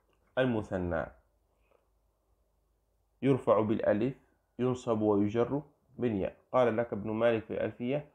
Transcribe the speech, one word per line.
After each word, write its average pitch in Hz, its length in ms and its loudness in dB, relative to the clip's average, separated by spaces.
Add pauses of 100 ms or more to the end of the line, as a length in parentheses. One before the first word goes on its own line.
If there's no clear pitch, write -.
(380)
المثنى، 101 680 -2 (2250)
يرفع 123 380 4
بالألف، 110 540 0 (440)
ينصب 123 420 -2
ويجر 107 600 2 (360)
بالياء. 110 380 -2 (160)
قال 120 240 2
لك 117 160 -2
ابن 107 180 -6
مالك 113 340 0
في - 60 -14
الألفية: 120 640 -6